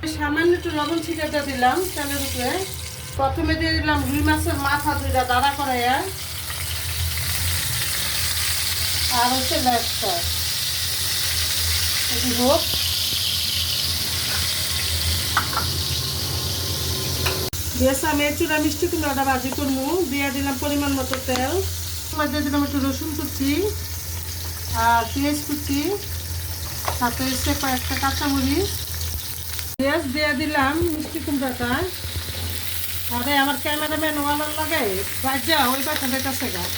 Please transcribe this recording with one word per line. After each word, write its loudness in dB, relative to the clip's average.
সামান্য 4
একটু -2
লবণ 2
ছিটাটা 0
দিলাম 4
তেলের -2
উপরে। 0
প্রথমে 2
দিয়ে 2
দিলাম 2
রুই 2
মাছের 2
মাথা 2
দুইটা 2
দাঁড়া 4
করাইয়া, 2
আর 6
হচ্ছে 2
লেজটা 2
একটু 2
হোক। 6
বেশ, 4
আমি 2
এই 0
চূড়া 0
মিষ্টি 0
কুমড়াটা 0
ভাজি 0
করবো। 0
দিয়ে 0
দিলাম 0
পরিমাণ 2
মতো -2
তেল, 2
এবার 0
দিয়ে 0
দিলাম 2
একটু -2
রসুন -2
কুচি, 0
আর 6
পেঁয়াজ 2
কুচি, -2
সাথে 2
হচ্ছে 0
কয়েকটা 0
কাঁচামরিচ। 2
পেঁয়াজ 0
দিয়ে 2
দিলাম 2
মিষ্টি -4
কুমড়াটা। 0
আরে, 0
আমার 2
ক্যামেরাম্যান 0
ওয়ালার 0
লাগে, 0
ভাজ্যা 2
ওই 0
পাশে 0
দেখতেছে 0
গা -2